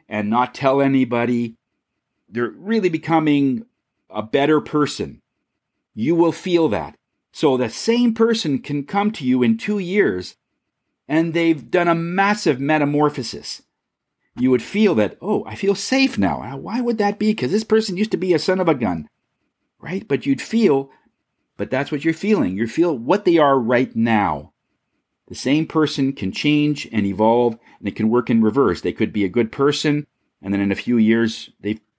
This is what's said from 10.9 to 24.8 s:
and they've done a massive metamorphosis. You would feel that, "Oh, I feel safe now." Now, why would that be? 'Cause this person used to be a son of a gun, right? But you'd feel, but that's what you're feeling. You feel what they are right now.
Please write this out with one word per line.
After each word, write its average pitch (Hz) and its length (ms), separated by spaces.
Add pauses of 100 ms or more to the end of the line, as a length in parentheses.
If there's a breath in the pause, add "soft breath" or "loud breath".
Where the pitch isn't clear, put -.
and 160 260
they've 160 380
done 175 180
a 170 60
massive 180 640
metamorphosis. 147 1040 (760)
You 127 120
would 123 120
feel 202 340
that, 104 260
"Oh, 214 220
I - 100
feel 196 200
safe - 440
now." 80 220
Now, 123 160
why 180 240
would 233 180
that 202 200
be? 214 140
'Cause 147 200
this 214 120
person 214 320
used 214 140
to 175 60
be 180 160
a 165 60
son 185 200
of 180 100
a 156 60
gun, 90 340 (720)
right? 185 280
But 135 180
you'd 135 160
feel, 147 480 (680 soft breath)
but 101 140
that's 139 220
what 143 120
you're 160 100
feeling. 160 420
You 113 100
feel 160 300
what 143 280
they 170 140
are 139 200
right 123 360
now. 104 580 (760)